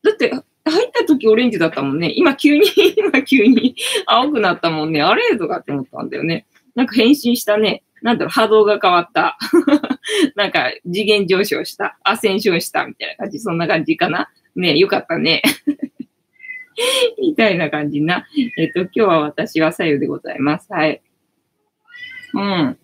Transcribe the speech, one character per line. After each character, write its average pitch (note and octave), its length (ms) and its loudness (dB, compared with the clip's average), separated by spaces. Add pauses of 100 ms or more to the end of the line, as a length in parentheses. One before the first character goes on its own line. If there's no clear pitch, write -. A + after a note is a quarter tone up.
だ G#4+ 80 2
っ - 20 -2
て、 - 160 -2
入 D#4+ 560 -4
っ - 60 -12
た A#4 120 0
時 C4 220 2
オ A3 80 6
レ A#3+ 120 2
ン A#3+ 40 2
ジ G#3 80 -6
だ D#3+ 80 2
っ D#3+ 40 0
た C#3+ 120 -6
も C#3 100 -2
ん D3 60 -2
ね。 E3+ 160 -2
今 C#4 220 2
急 D4 200 2
に、 F4+ 80 6 (180)
<laughs> E4+ 140 4
今 F4+ 280 0
急 A#3+ 200 2
に B3 300 4 (320)
青 B3+ 240 2
く C4+ 100 -2
な F#3+ 120 2
っ E3+ 80 -6
た E3+ 100 0
も D#3 140 -4
ん D#3+ 80 -4
ね。 D3 100 0
あ F3+ 140 4
れ？ A4 200 0
と F3 120 -4
か - 100 -4
っ - 60 -12
て - 80 -8
思 C#3 100 -6
っ - 20 -8
た - 160 -14
ん - 100 -10
だ - 60 -10
よ C#3+ 60 -6
ね。 E3 240 -6 (300)
な B3 80 2
ん - 20 -2
か - 80 -10
変 A3+ 140 4
身 B3 280 2
し - 80 -8
た G#3 120 2
ね。 G#3+ 260 0 (200)
な A#3 120 2
ん - 40 -4
だ - 60 -2
ろ E3 40 -6
う、 - 20 -8
波 A3 180 0
動 G#3+ 160 6
が G#3 160 2
変 F#3 120 2
わ F3 80 4
っ E3+ 120 -8
た。 E3 260 -2 (480)
<laughs> F4+ 500 -2
な G3+ 120 0
ん - 20 -4
か、 C3+ 220 0 (120)
次 F3+ 200 -4
元 G3+ 220 2
上 F#3 180 2
昇 - 200 -4
し - 120 -14
た。 - 280 -8
ア - 120 2
セ G3+ 160 0
ン F#3+ 80 -2
シ G3 100 0
ョ E3 60 2
ン E3 40 0
し - 100 -10
た D3+ 160 -2
み - 80 -16
た - 120 -10
い - 20 -10
な - 80 -12
感 - 140 -10
じ。 - 80 -12
そ G#3+ 140 -6
ん E3 60 -2
な E3+ 80 -2
感 E3 180 0
じ D#3 120 -2
か F3 120 -2
な。 D#3+ 220 -6 (240)
ね F3+ 200 0
え、 D#3 40 2
よ G3 100 4
か G3 100 -2
っ - 100 -8
た E3 100 -4
ね。 D#3+ 240 0 (840)
<laughs> - 920 -4
み F4 160 0
た A3+ 160 4
い F3 80 0
な D#3 120 -2
感 D3 200 -4
じ D3 120 -2
な。 F3 240 -2 (320)
え E3 60 2
っ E3 80 -4
と、 F3 80 -2
今 F#3 120 -6
日 A#3+ 80 -2
は F3 200 4
私 D#3 400 -4
は D#3+ 120 2
さ E3+ 140 -4
ゆ D3 120 2
で C#3+ 80 -2
ご C#3+ 120 -6
ざ - 160 -12
い - 40 -12
ま D3 200 0
す。 - 120 -18
は D#3+ 160 -2
い。 - 140 -4 (1300)
う - 40 -2
ん。 F#3 460 -2